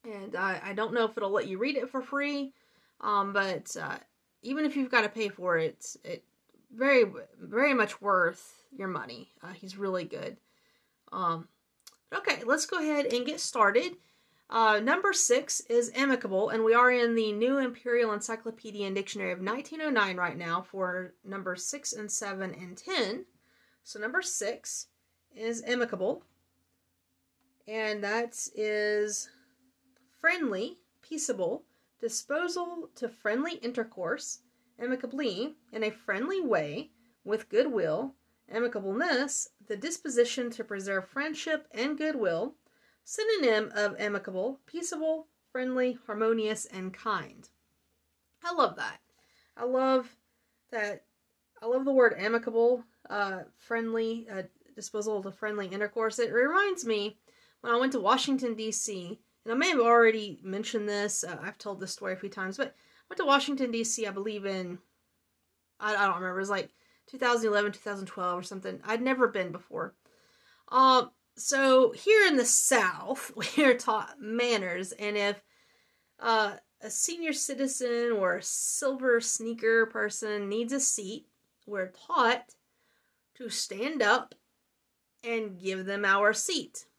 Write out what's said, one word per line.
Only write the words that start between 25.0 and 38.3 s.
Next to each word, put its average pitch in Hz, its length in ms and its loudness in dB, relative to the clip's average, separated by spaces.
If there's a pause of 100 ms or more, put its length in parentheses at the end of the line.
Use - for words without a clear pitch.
is 226 300 -6
amicable, 233 580 -2 (1400)
and 214 340 -4
that 226 520 -4
is 208 720 0 (880)
friendly, 311 600 0 (240)
peaceable, 233 640 -4 (340)
disposal 339 960 -4
to 233 140 -6
friendly 269 480 -2
intercourse, 226 840 -6 (380)
amicably, 254 760 -4 (180)
in 220 120 -4
a 214 60 0
friendly 262 520 -4
way, 185 480 -2 (340)
with 214 240 -4
goodwill, 220 680 0 (400)